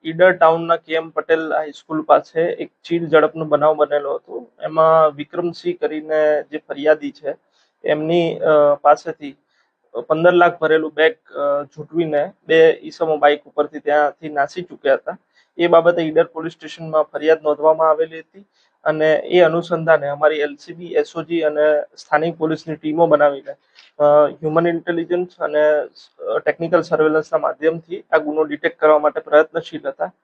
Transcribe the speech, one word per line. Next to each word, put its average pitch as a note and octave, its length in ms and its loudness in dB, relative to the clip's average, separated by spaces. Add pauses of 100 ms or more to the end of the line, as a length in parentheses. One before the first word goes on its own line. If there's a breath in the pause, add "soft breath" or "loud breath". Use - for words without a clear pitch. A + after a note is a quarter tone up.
ઈડર E3 280 2
ટાઉનના E3 440 2
કે D#3+ 180 -8
એમ D#3+ 160 -4
પટેલ D#3+ 440 -2
હાઈસ્કૂલ D#3 480 -6
પાસે D#3 380 0
એક E3+ 300 -4 (140)
ચીલ E3+ 240 -4
ઝડપનો D#3 360 2
બનાવ D3+ 300 0
બનેલો C#3+ 400 -2
હતો. - 360 -14 (120)
એમાં D#3+ 480 2
વિક્રમસિંહ E3+ 720 -8
કરીને D#3 640 -2
જે D3+ 160 -12
ફરિયાદી D3 520 -2
છે, C3+ 260 -12 (480)
એમની, D#3+ 540 -2
અ, D3 360 2
પાસેથી D3 600 -2 (720)
પંદર E3 240 2
લાખ F3 280 2
ભરેલું D#3 340 -2
બેગ, D#3 380 -2
અ, C#3+ 300 -4
ઝૂંટવીને D#3 720 -6 (140)
બે D#3+ 360 4
ઈસમો D#3 340 -4
બાઇક D3 280 2
ઉપરથી D3 340 -6
ત્યાંથી D3 500 -2
નાસી D3 340 -6
ચૂક્યા C#3 320 -2
હતા. E3 240 -6 (400)
એ E3+ 80 0
બાબતે E3+ 360 4
ઈડર D#3+ 220 0
પોલીસ D#3+ 280 -10
સ્ટેશનમાં D#3 500 -6
ફરિયાદ D#3 400 -2
નોંધવામાં D#3 460 2
આવેલી D#3+ 320 -2
હતી G3 260 -20 (380)
અને D#3 300 2
એ - 260 2
અનુસંધાને D#3+ 680 2
અમારી D3 280 0
એલસીબી, E3+ 580 -8
એસઓજી D#3+ 460 -4
અને D3+ 400 0 (160)
સ્થાનિક E3 400 -2
પોલીસની D#3+ 400 -6
ટીમો D#3 300 0
બનાવીને, C#3+ 460 0 (460 soft breath)
અ, D3 60 2 (220)
હ્યુમન D#3 400 -2
ઇન્ટેલિજન્સ E3+ 720 -4
અને, D3+ 220 -2 (600)
અ, A2+ 140 -4
ટેકનિકલ E3 420 -2
સર્વેલન્સના D#3 580 -2
માધ્યમથી E3 760 -4
આ D#3+ 60 2
ગુનો D3+ 240 -2
ડિટેક્ટ D3+ 360 -6
કરવા D3+ 200 4
માટે D3 220 -2
પ્રયત્નશીલ D#3 680 -2
હતા. E3 240 -8 (120)